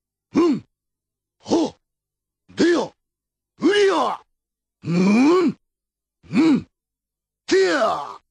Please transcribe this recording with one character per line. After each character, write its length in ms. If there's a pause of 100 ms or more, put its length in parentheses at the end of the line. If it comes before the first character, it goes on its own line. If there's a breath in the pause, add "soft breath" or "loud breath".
(340)
う 220
ん。 100 (720)
ほ。 360 (800)
で 160
や。 200 (680)
ウ 140
リ 180
ア。 280 (680)
う 60
ん。 640 (760)
う 200
ん。 160 (800)
テ 300
ア。 440 (120)